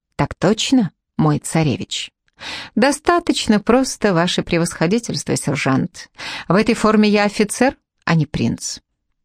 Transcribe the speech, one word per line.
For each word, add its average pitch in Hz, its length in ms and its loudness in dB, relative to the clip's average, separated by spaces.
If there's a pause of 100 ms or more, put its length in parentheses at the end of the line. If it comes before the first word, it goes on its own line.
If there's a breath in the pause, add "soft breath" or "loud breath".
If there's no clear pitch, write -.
(200)
"Так - 160 -2
точно, 214 560 2 (240)
мой 151 240 2
царевич". - 720 -4 (640 loud breath)
"Достаточно 269 880 2
просто, 233 520 0
ваше 175 300 0
превосходительство, 175 920 -2
сержант. - 720 -2 (400 loud breath)
В 165 60 2
этой 220 200 2
форме 214 320 4
я 208 160 2
офицер, 220 540 0 (260)
а 165 120 2
не 156 100 4
принц". - 540 -6 (440)